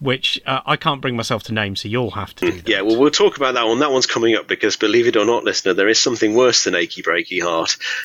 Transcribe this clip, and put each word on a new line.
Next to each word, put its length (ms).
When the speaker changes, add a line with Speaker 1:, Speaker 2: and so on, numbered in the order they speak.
Speaker 1:
which, 440
uh, 220
I 80
can't 260
bring 140
myself 300
to 100
name, 220
so 120
you'll 220
have 260
to 100
do 60
Speaker 2:
Mm, 120
Speaker 1:
that. 40
Speaker 2:
yeah, 120
well, 180
we'll 140
talk 240
about 180
that 140
one. 100
That 140
one's 140
coming 280
up 140
because, 280
believe 300
it 100
or 80
not, 200
listener, 280
there 160
is 120
something 340
worse 300
than 100
Achy 280
Breaky 380
Heart. 360